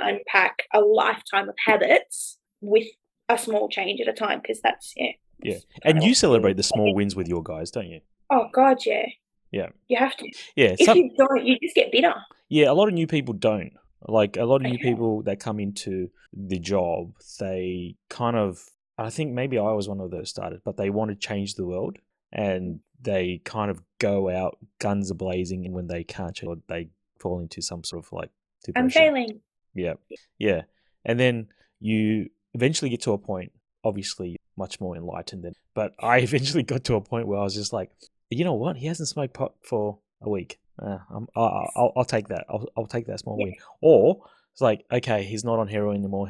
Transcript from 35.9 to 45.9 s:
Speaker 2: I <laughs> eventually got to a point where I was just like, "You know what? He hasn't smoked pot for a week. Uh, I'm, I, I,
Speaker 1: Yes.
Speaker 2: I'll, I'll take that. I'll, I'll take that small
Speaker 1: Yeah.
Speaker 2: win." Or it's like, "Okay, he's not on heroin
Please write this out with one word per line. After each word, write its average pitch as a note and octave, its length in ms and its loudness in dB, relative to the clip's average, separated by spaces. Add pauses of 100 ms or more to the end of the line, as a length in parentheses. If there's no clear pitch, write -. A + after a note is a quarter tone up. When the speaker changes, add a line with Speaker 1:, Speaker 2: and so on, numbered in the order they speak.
Speaker 2:
I A#2 200 4
<laughs> B2+ 100 0
eventually C#3 340 0
got B2 220 -4
to B2 100 0
a G#2 60 0
point A#2 260 -6
where G2+ 120 -2
I G2+ 40 -2
was G2 120 -4
just G#2 180 -8
like, G2 180 -6 (380)
"You B2 160 -2
know F3 80 0
what? C3 240 -4
He B2+ 100 -8
hasn't D#3+ 220 -6
smoked C#3 240 -6
pot - 280 -6
for G#2 380 -4 (220)
a - 80 -8
week. F#2+ 280 -6 (240)
Uh, G2 160 -8 (160)
I'm, G#2+ 220 -10
I, A2+ 60 0
I, G#2+ 220 0
Speaker 1:
Yes. - 120 -8
Speaker 2:
I'll, - 220 2
I'll B2+ 80 2
take A2 240 -4
that. F2 200 -8
I'll, A2 160 -6 (120)
I'll A2+ 100 -6
take A#2 200 -6
that G2+ 120 -10
small G#2+ 200 -10
Speaker 1:
Yeah. G2+ 60 0
Speaker 2:
win." F#2 100 -10 (260)
Or D3+ 420 6 (300)
it's - 80 -6
like, A2 300 2
"Okay, A#2+ 320 0
he's G#2 200 -8
not A#2 160 0
on A2 80 -2
heroin G#2 300 -2